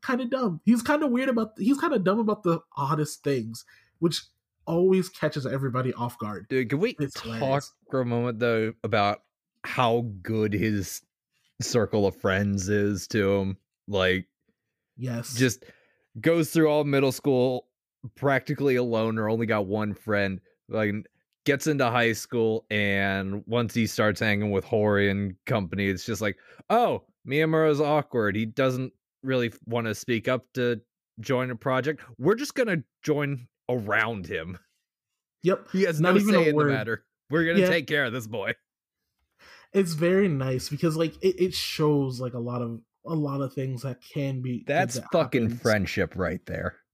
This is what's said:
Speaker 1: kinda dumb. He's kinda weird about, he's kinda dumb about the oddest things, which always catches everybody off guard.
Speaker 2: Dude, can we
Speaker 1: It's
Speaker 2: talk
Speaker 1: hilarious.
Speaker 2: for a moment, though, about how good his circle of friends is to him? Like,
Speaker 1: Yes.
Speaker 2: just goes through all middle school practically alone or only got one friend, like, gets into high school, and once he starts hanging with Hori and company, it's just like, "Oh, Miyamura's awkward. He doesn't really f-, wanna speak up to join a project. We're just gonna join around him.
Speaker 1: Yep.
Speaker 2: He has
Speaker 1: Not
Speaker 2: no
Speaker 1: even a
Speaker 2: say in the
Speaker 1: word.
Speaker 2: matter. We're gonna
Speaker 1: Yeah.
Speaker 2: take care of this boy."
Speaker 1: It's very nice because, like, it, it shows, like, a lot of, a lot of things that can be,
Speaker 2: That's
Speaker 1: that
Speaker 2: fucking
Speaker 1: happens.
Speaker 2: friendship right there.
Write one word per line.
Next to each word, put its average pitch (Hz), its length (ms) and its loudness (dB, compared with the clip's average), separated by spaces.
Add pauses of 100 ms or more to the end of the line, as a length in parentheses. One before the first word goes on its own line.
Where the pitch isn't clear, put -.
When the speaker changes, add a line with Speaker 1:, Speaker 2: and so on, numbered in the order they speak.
Speaker 1:
kinda 254 200 -2
dumb. 240 400 -2
He's 233 180 4
kinda 302 240 2
weird 254 220 2
about, 226 280 0
he's 269 220 2
kinda 320 180 0
dumb 190 220 2
about 214 240 0
the 165 160 2 (180)
oddest 147 460 -2
things, 117 420 -4 (320)
which 160 240 0 (460)
always 180 420 2
catches 147 380 -4
everybody 131 480 -2
off 120 240 -6
guard. 104 300 -8
Speaker 2:
Dude, 131 200 0
can 139 80 0
we 214 220 0
Speaker 1:
It's 139 160 -4
Speaker 2:
talk 113 220 -10
Speaker 1:
hilarious. 135 360 -2 (160)
Speaker 2:
for 135 120 0
a 123 40 0
moment, 120 320 -2
though, 113 360 2 (100)
about 104 400 0 (400)
how 120 440 0 (140)
good 107 320 0
his 104 480 -2 (600)
circle 107 460 2
of 90 80 -2
friends 98 520 0
is 101 400 0
to 98 280 2
him? 98 220 -2 (300)
Like, 92 400 2 (680)
Speaker 1:
Yes. 120 380 -8
Speaker 2:
just 123 280 2 (560)
goes 160 300 2
through 160 200 4
all 151 140 2
middle 139 280 2
school 127 560 0 (480)
practically 135 600 0
alone 113 440 2
or 107 100 0
only 113 160 0
got 107 220 0
one 104 260 -2
friend, 98 480 -2 (260)
like, 107 260 0 (520)
gets 139 220 0
into 135 220 2
high 117 240 2
school, 110 580 -2
and 98 760 0
once 117 260 -2
he 113 120 2
starts 107 340 0
hanging 104 320 0
with 95 140 0
Hori 104 440 2
and 98 260 -2 (100)
company, 98 420 -2
it's 95 180 -2
just 104 160 -4
like, 104 160 -4 (320)
"Oh, 202 340 2 (240)
Miyamura's 156 540 2
awkward. 131 540 0
He 110 100 -2
doesn't 127 480 -2 (300)
really 131 240 -2
f-, 113 180 -10
wanna 113 280 -2
speak 117 360 -4
up 127 240 -4
to 120 280 -2 (380)
join 127 320 -2
a 123 40 -8
project. 131 460 -2 (160)
We're 165 180 2
just 277 200 -8
gonna 208 280 0 (200)
join 143 440 -2 (220)
around 110 560 0
him. 90 320 -8 (840)
Speaker 1:
Yep. 180 280 0
Speaker 2:
He 190 120 2
has 165 180 0
Speaker 1:
Not 180 140 6
Speaker 2:
no 208 60 6
Speaker 1:
even 202 140 4
a - 40 6
Speaker 2:
say 170 100 4
in 147 60 2
the 151 80 2
Speaker 1:
word. 143 80 2
Speaker 2:
matter. 110 340 -4 (240)
We're 160 160 2
gonna 170 140 2
Speaker 1:
Yeah. 185 100 4
Speaker 2:
take 170 180 0
care 147 180 0
of 117 80 -2
this 120 140 -8
boy." 110 280 -6 (1160)
Speaker 1:
It's 190 200 2
very 180 360 2
nice 131 400 -2
because, 151 260 0
like, 160 280 -2
it, 185 180 2
it 185 140 0
shows, 143 680 0
like, 123 140 -6
a 123 40 -6
lot 120 220 -4
of, 117 180 -6 (280)
a 165 80 -4
lot 139 260 -2
of 131 140 -6
things 131 260 -6
that 131 200 -8
can 139 420 -6
be, 123 240 -4
Speaker 2:
That's 143 280 0
Speaker 1:
that 117 160 -8
Speaker 2:
fucking 139 340 2
Speaker 1:
happens. 120 180 -2
Speaker 2:
friendship 98 520 2
right 90 300 -4
there. 87 320 -6 (160)